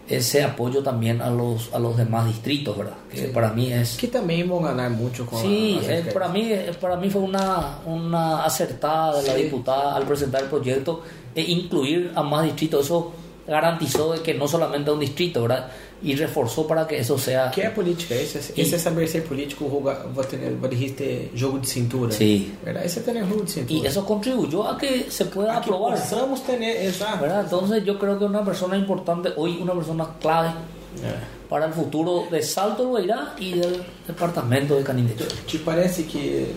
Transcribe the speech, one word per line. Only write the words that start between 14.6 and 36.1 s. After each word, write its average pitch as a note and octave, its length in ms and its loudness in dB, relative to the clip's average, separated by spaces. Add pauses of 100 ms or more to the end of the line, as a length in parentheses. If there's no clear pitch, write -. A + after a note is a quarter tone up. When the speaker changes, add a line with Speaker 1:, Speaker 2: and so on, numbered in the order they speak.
Speaker 1:
a D3+ 60 4
un D3+ 60 0
distrito, D3 420 0
¿verdad? B2+ 260 0 (340)
y C#3+ 140 0
reforzó D3+ 500 0
para D#3+ 200 2
que D3+ 120 -2
eso C3 200 0
sea C3 320 2
Speaker 2:
Que F#3+ 120 0
é - 80 0
política, F3 440 -2
esse D3+ 240 -2
é, - 40 -6 (140)
Speaker 1:
Y E3 60 2
Speaker 2:
esse C#3+ 120 2
é F3 40 0
saber E3 300 2
ser D#3+ 160 -2
político, C#3+ 460 -4
jogar, C3+ 440 -2
vou C3 100 -2
ter, C3 140 -6 (200)
vou B2+ 100 -2
ter B2+ 680 -2
jogo C3+ 240 0
de B2+ 100 -4
cintura. A#2+ 440 0
Speaker 1:
Sí. - 420 4 (100)
Speaker 2:
¿Verdad? - 200 -4
Esse F3 160 -2
é - 20 -6
ter A#3 180 -2
jogo G3+ 240 0
de E3 60 -6
cintura. D3+ 300 -2
Speaker 1:
Y - 60 0
eso F#3 180 0
contribuyó G#3 600 0
a A#3+ 120 -2
que C4 320 -2
se - 160 0
pueda G#3 300 0
Speaker 2:
A A#3 40 2
que A3 100 -4
Speaker 1:
aprobar. G3+ 280 2
Speaker 2:
possamos B3+ 460 0
ter, B3 180 0
exato. G3+ 600 0
Speaker 1:
¿Verdad? F#3 220 2
Entonces F#3+ 400 2
yo G3+ 140 0
creo G3+ 200 2
que G#3 60 2
una G3+ 200 2
persona F#3 320 0
importante, F3+ 600 0
hoy E3+ 240 -2
una F3+ 140 0
persona D#3+ 320 -2 (140)
clave E3 300 4 (540)
Speaker 2:
É. A2 100 -4 (340)
Speaker 1:
para D3+ 180 0
el E3 60 -4
futuro D#3+ 580 0
de D#3 120 2
Salto G#3 420 0
Loirá B3 540 0
y F#3 140 -6
del F3+ 300 0 (260)
departamento D3 680 2
de C#3 60 4
Canindeyú. B2 420 2 (260)
Speaker 2:
¿Te D#3+ 80 -2
parece E3+ 480 2
que C#3 500 -2